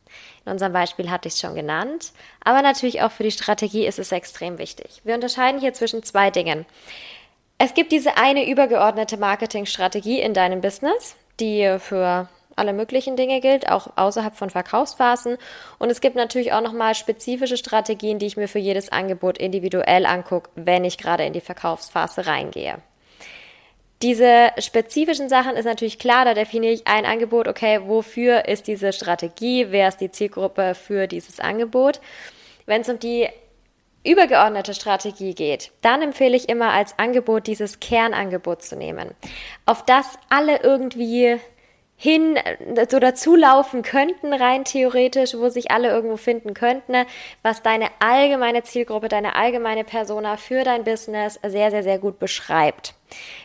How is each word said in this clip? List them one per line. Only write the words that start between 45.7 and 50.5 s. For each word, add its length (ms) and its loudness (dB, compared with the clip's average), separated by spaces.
irgendwo 280 -2
finden 380 -4
könnten, 400 -2
was 180 -2
deine 280 0
allgemeine 640 2
Zielgruppe, 440 -4
deine 280 -2
allgemeine 480 0
Persona 540 -6
für 260 -4